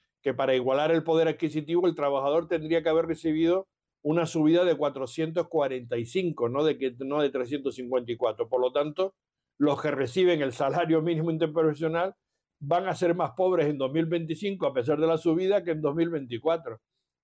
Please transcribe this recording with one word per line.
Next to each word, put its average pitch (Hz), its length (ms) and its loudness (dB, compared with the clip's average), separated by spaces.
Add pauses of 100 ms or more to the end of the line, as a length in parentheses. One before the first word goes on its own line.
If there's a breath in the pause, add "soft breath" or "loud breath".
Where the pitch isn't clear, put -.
(220)
que 135 120 0
para 131 220 2
igualar 135 360 2
el 165 120 2
poder 160 240 2
adquisitivo, 156 600 0
el 165 80 0
trabajador 143 520 0
tendría 160 340 -2
que 165 80 0
haber 165 160 2
recibido 165 640 0 (360)
una 160 220 2
subida 165 400 4
de 165 100 2
cuatrocientos 151 720 -4
cuarenta 127 500 -2
y 117 80 -4
cinco, 160 440 -2
no 139 140 0
de 147 140 2
que, 127 220 -4
no 139 220 -2
de 143 80 2
trescientos 135 460 -4
cincuenta 123 360 -4
y 117 60 -4
cuatro. 113 320 -2
Por 127 100 0
lo 127 120 2
tanto, 151 440 -2 (420)
los 143 240 2
que 151 100 -2
reciben 151 500 2
el 135 100 -2
salario 156 500 0
mínimo 165 300 0
interprofesional 160 840 0 (440)
van 175 280 0
a 170 80 -2
ser 170 200 2
más 165 160 -2
pobres 180 360 2
en 147 100 -2
dos 131 140 -2
mil 165 140 0
veinticinco, 170 600 -4
a 139 80 0
pesar 135 260 0
de 160 80 2
la 160 100 2
subida, 185 460 2
que 170 80 -4
en 156 100 -4
dos 147 140 0
mil 170 140 0
veinticuatro. 139 720 -4 (420)